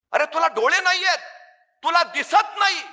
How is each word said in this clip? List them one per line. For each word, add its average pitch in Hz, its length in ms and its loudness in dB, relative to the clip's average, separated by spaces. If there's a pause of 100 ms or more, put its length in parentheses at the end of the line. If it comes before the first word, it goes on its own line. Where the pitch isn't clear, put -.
(120)
"अरे, - 140 0
तुला 320 220 0
डोळे 339 340 2
नाहीयेत, 359 380 0 (640)
तुला 330 200 2
दिसत - 540 0
नाही, 381 360 0